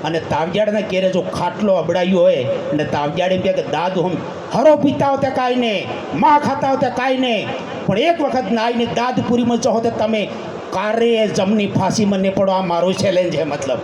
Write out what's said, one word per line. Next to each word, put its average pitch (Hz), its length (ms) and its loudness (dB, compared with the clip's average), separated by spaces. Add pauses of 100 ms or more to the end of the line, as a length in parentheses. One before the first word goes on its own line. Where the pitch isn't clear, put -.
અને 160 160 -2
તાવજાડના 180 600 -2
કેરે 185 280 0
જો 185 120 0
ખાટલો 196 520 0
અબડાયો 175 460 2
હોય 175 240 4
અને 151 400 -2
તાવજાડ 151 480 0
એમ 185 100 0
કહે 190 120 2
કે, 180 80 0
"દાદ 170 360 -2
હમ 175 140 0 (420)
હરો 294 220 6
પીતા 277 320 0
હોય 277 100 2
તો 269 180 -2
કાંઈ 254 200 0
નહીં, 220 320 0 (320)
માં 294 200 6
ખાતા 277 280 0
હોય 269 100 2
તો 269 180 0
કાંઈ 262 220 0
નહીં, 240 300 -2 (380)
પણ 196 140 0
એક 330 220 2
વખત 240 300 -2
નાઈને 233 340 0
દાદપુરીમાં 240 760 0
જાઓ 233 180 2
તો 233 100 0
તમે 220 380 -2 (440)
કારે 220 560 2
જમની 202 400 0
ફાંસીમાં 202 520 0
નહીં 190 160 0
પડો." 190 160 2
આ 185 100 2
મારો 170 300 0
ચેલેન્જ 180 420 0
છે 151 100 -2
મતલબ. 139 400 -4